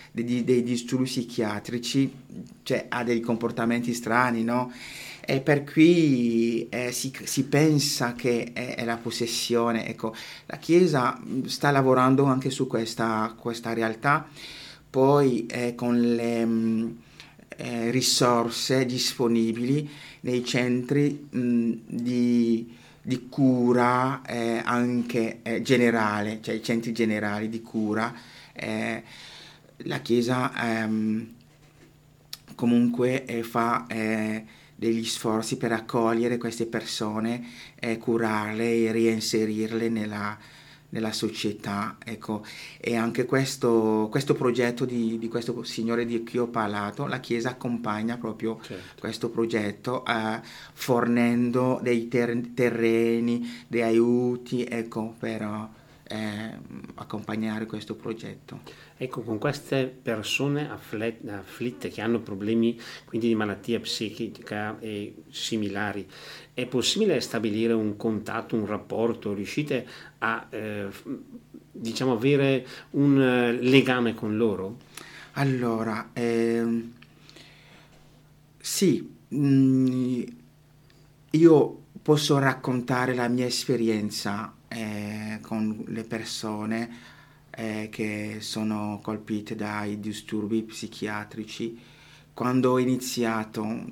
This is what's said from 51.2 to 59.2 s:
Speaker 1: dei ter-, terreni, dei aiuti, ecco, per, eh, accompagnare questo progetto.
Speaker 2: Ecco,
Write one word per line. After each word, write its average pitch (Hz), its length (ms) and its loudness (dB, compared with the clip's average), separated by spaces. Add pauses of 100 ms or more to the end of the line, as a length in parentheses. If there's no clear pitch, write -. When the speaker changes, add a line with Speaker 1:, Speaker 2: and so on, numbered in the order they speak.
Speaker 1:
dei 120 260 2
ter-, 120 460 0
terreni, 117 1120 2
dei 117 160 0
aiuti, 120 800 4
ecco, 113 540 -6
per, 110 520 -6 (420)
eh, 107 460 -8 (380)
accompagnare 110 680 -6
questo 110 300 -10
progetto. 107 640 -12 (380)
Speaker 2:
Ecco, 127 240 -8